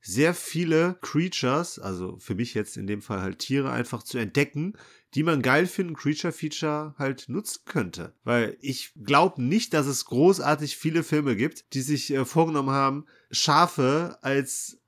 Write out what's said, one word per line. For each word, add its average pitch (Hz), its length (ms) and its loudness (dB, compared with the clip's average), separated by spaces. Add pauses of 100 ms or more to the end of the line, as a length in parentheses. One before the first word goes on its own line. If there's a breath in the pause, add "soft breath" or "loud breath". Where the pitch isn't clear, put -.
sehr 139 300 2
viele 170 680 0
Creatures, 160 760 -2
also 92 400 -8
für - 160 -6
mich 117 180 -4
jetzt 107 220 -4
in 95 120 -8
dem 101 140 -4
Fall 98 200 -6
halt 95 180 -6
Tiere, 135 320 -2
einfach 120 320 -6
zu - 140 -8
entdecken, 143 560 -2 (400 loud breath)
die 156 100 0
man 156 180 2
geil 139 240 4
für 185 160 -4
ein 165 140 -4
Creature-Feature 151 1000 -4
halt 135 320 -4
nutzen 160 360 -8
könnte. 87 480 -6 (120)
Weil 117 340 0
ich - 320 -8 (100)
glaub 143 360 4
nicht, 151 360 0
dass 147 140 2
es 139 180 -2
großartig 151 720 4
viele 160 280 0
Filme 143 340 0
gibt, - 360 -4
die 135 80 -2
sich, 139 300 -2
äh, 135 140 2
vorgenommen 151 460 2
haben, 139 340 2 (260 soft breath)
Schafe 156 920 2
als - 680 -4